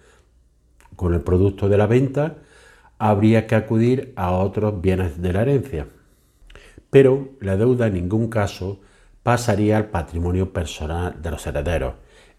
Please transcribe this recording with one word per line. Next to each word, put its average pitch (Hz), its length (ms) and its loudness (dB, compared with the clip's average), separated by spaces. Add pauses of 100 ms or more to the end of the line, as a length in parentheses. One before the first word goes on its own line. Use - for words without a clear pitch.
(960)
con 90 180 -2
el 85 80 0
producto 98 480 2
de 101 80 4
la 104 80 4
venta, 135 520 0 (600)
habría 107 480 4
que - 80 -2
acudir 117 600 0
a 90 160 -4
otros 101 500 -2
bienes 90 400 -2
de 90 120 -2
la 101 100 0
herencia. 120 440 -2 (1040)
Pero 135 400 6 (120)
la 95 160 -2
deuda 120 300 2
en 104 60 0
ningún 92 340 -2
caso 101 520 -4 (440)
pasaría 107 540 2
al 107 120 -2
patrimonio 87 600 -4
personal 82 720 -8
de - 80 -8
los - 160 -10
herederos. 73 480 -4 (460)